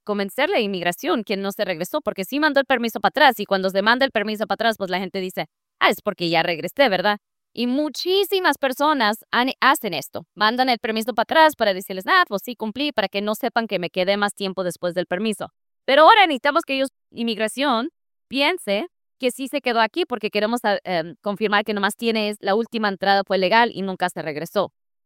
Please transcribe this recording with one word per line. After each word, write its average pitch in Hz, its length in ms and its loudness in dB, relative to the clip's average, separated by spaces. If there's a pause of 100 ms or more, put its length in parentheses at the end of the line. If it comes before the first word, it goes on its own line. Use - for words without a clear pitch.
convencerle 208 540 -2
a - 20 0
inmigración 202 640 -2
que 196 140 -4
no 196 120 -4
se 208 140 -4
regresó, 185 380 -4
porque 190 240 -6
sí 277 140 -4
mandó 285 200 2
el 269 60 0
permiso 233 340 -2
para 196 80 2
atrás, 269 320 4
y 196 60 -4
cuando 190 240 0
se 190 100 0
manda 240 240 4
el 269 80 -2
permiso 214 340 -2
para 196 100 -2
atrás, 226 200 0
pues 190 140 -6
la 180 80 -2
gente 190 220 -6
dice, 185 260 -6 (340)
"Ah, - 80 6
es - 140 0
porque 185 260 -4
ya 165 140 2
regresé, 170 480 2
¿verdad?". 202 300 0 (340)
Y 233 120 -4
muchísimas 339 920 0
personas 269 720 0
han, 247 300 0
hacen 233 340 2
esto, - 400 -8
mandan 240 340 2
el 240 100 0
permiso 220 360 -4
para 226 80 0
atrás 311 340 4
para 208 160 2
decirles, 190 340 -6
"Ah, 359 220 4
pues 202 160 -4
sí 247 100 -8
cumplí", 254 380 -4
para 196 160 -2
que 202 140 -4
no 214 120 -2
sepan 233 320 -2
que 196 120 -4
me 170 100 -4
quedé 190 300 0
más 202 160 -2
tiempo 190 280 -6
después 175 300 -4
del 175 140 -2
permiso. 190 480 -4 (320)
Pero 277 160 6
ahora 381 240 8
necesitamos 285 380 0
que 269 100 -4
ellos, 269 140 0 (240)
inmigración, 233 800 -2 (380)
piense 277 600 -2 (300)
que 254 120 0
sí 269 160 -10
se 277 140 -4
quedó 233 200 0
aquí, 320 240 0
porque 214 260 -6
queremos, 214 340 0
ah, 202 180 2
em, 170 400 -4
confirmar 214 420 0
que 214 100 -4
nomás 202 220 -2
tiene 220 340 -2
es-, 208 100 -8
la 202 160 0
última 220 320 -2
entrada 196 360 2
fue 190 140 0
legal 220 340 4
y 185 100 -6
nunca 185 280 -4
se 175 100 -12
regresó. 160 520 -4 (340)